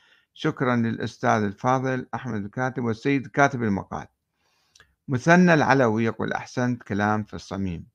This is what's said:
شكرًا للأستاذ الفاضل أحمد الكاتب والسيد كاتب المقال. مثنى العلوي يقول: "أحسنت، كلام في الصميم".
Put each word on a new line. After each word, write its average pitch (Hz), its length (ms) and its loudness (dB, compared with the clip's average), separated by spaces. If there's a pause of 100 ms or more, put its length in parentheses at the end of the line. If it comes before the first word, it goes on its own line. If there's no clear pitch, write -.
(340)
شكرًا 135 420 -2
للأستاذ 113 640 0
الفاضل 127 720 -2
أحمد 113 300 -8
الكاتب 127 400 -6
والسيد 135 420 -2
كاتب 139 360 0
المقال. 92 440 -4 (1000)
مثنى 170 460 4
العلوي 117 500 4
يقول: - 280 -4
"أحسنت، 123 500 -4
كلام 107 420 -2
في - 100 -18
الصميم". 92 600 -8